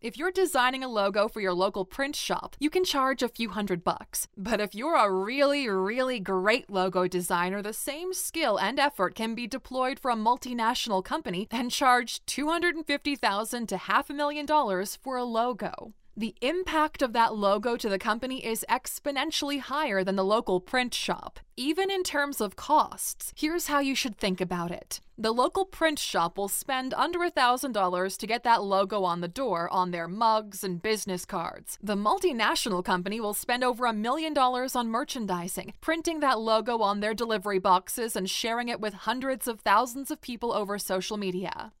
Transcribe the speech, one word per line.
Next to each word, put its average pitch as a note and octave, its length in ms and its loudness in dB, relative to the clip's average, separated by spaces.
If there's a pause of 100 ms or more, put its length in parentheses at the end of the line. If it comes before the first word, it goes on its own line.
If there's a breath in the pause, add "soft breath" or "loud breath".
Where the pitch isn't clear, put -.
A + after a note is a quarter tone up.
If A#3 160 -8
you're F4 140 0
designing C4 520 2
a C4 40 -4
logo G#3 400 2
for A3 140 -6
your F#3 120 2
local F#3+ 300 0
print C#4 320 -4
shop, - 440 -4
you D4 100 2
can F#4 160 2
charge C4 380 2
a A#3+ 40 0
few A3+ 220 -4
hundred F#3+ 340 -2
bucks. - 440 -4 (100)
But G3+ 240 0
if G#3 140 -4
you're D4 200 0
a G#3 160 6
really, C4+ 560 2
really A3 520 0
great G3 500 2
logo F#3 380 2
designer, F3+ 560 0
the G#3 100 -6
same E4 400 -6
skill D#4 440 0
and A#3 220 0
effort A#3 360 2
can A3+ 180 -4
be A#3+ 140 -6
deployed B3+ 520 -4
for B3 120 0
a A#3 40 2
multinational A#3 880 0
company A3 460 -4
and A#3+ 220 -2
charge B3 560 2
two D4 220 -2
hundred E4+ 260 2
and D#4+ 100 -8
fifty C#4+ 300 -2
thousand A3 540 -2
to F#3+ 80 -2
half A#3 340 0
a - 20 -6
million D4 320 -2
dollars G#3+ 560 2
for C4 160 -6
a B3 60 -2
logo. A3+ 720 -2 (240)
The A3 240 -4
impact D#4 600 0
of B3 120 2
that A#3 220 4
logo G#3 420 2
to A#3 100 -4
the G3 100 2
company A#3+ 480 -2
is A3 240 -4
exponentially C#4 920 -2
higher B3+ 420 0
than G3 140 0
the F#3+ 80 2
local G#3 340 2
print B3 340 -2
shop. - 460 -6 (160)
Even D#4+ 340 0
in F#4+ 140 0
terms C#4+ 380 -2
of G3+ 160 -2
costs, - 760 0
here's D#4+ 340 -2
how D4 120 2
you C#4 160 2
should A3+ 220 -2
think F#3 240 0
about F3 300 -2
it. - 280 -10 (180)
The A3+ 140 0
local C#4 320 2
print D#4+ 340 0
shop E3+ 400 0
will G3 120 -2
spend C4 460 -4
under E4+ 280 0
a F4 60 0
thousand B3+ 420 2
dollars F#3 460 0
to A3 100 -6
get A#3 160 -2
that A#3 180 6
logo G3 440 2
on F3 160 0
the F3 80 -4
door F3+ 420 -2
on F#3 200 2
their E3+ 180 -4
mugs G#3+ 560 0
and F3 160 -4
business G3 420 -2
cards. - 580 -8
The G3+ 140 -2
multinational A#3 880 2
company F#3+ 380 0
will G#3 120 -2
spend B3 300 0
over B3 220 2
a A3+ 80 2
million C#4 400 0
dollars B3+ 420 2
on A#3 140 0
merchandising, G#3 920 -4
printing D#4+ 400 -2
that B3+ 220 4
logo A3+ 380 2
on G3+ 200 2
their G#3+ 140 0
delivery G#3 460 0
boxes G3+ 580 2
and F#3+ 120 -2
sharing A#3 380 -2
it A#3+ 140 -4
with G#3+ 120 -2
hundreds B3+ 540 -4
of A3+ 140 -6
thousands A#3+ 500 2
of D4 100 -6
people A#3+ 300 -6
over G3+ 260 0
social F#3+ 380 -2
media. F#3+ 640 -6